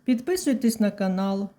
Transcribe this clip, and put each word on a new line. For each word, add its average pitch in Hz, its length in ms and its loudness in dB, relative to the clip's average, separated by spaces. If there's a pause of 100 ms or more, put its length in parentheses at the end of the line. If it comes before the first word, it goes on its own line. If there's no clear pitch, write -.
Підписуйтесь 254 760 0
на 202 100 4
канал. 196 580 -2 (100)